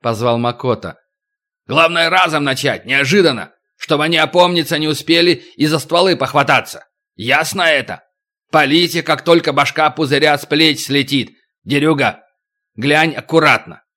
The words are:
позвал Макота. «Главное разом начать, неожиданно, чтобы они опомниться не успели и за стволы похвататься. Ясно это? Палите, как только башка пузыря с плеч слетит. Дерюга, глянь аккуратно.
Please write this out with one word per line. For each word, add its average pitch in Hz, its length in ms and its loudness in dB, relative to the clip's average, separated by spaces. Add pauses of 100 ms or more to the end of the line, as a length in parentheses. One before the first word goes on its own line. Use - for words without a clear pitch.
позвал 117 340 -2
Макота. 120 600 -6 (680)
«Главное 165 420 2
разом 170 320 0
начать, 131 440 -4
неожиданно, 139 640 0 (240)
чтобы 147 260 -2
они 165 140 -2
опомниться 170 600 0
не 151 100 -2
успели 165 560 0 (120)
и 147 100 0
за 156 120 0
стволы 175 380 0
похвататься. 139 720 -2 (260)
Ясно 143 480 -2
это? 135 400 -2 (480)
Палите, 160 540 2
как 156 180 -2
только 165 300 2
башка 147 380 0
пузыря 147 460 0
с 139 80 -8
плеч 151 360 0
слетит. 135 560 -2 (260)
Дерюга, 139 640 0 (500)
глянь 147 400 0
аккуратно. 131 680 0 (120)